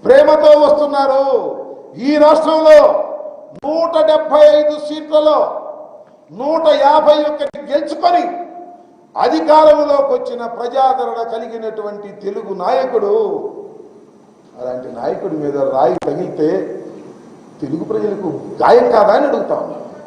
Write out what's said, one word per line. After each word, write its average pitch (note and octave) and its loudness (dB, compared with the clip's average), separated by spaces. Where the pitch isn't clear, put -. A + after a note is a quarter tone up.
ప్రేమతో D4+ 6
వస్తున్నారు. C#4 0
ఈ C#4 -2
రాష్ట్రంలో D#4 6
నూట D#4+ 0
డెబ్బై D#4 0
ఐదు D4+ 6
సీట్లలో D4+ 0
నూట C#4+ -4
యాభై D4+ 4
ఒక్కటి D4 -6
గెలుచుకొని D#4+ -2
అధికారంలోకి D4 2
వచ్చిన A#3+ -6
ప్రజాదరణ A#3+ -4
కలిగినటువంటి A3 -10
తెలుగు G3 -10
నాయకుడు, A3+ -2
అలాంటి B2+ -10
నాయకుడి D3+ -6
మీద C#3+ -4
రాయి C3 0
తగిలితే - -4
తెలుగు D3+ -6
ప్రజలకు G#3 -6
గాయం A#3+ 4
కాదా G#3 2
అని C#4+ 0
అడుగుతా G#3+ -4
ఉన్నాను. - -10